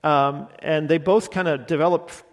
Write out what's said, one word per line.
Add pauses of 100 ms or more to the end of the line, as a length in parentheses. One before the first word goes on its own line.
um, (120)
and
they
both
kinda
developed (240)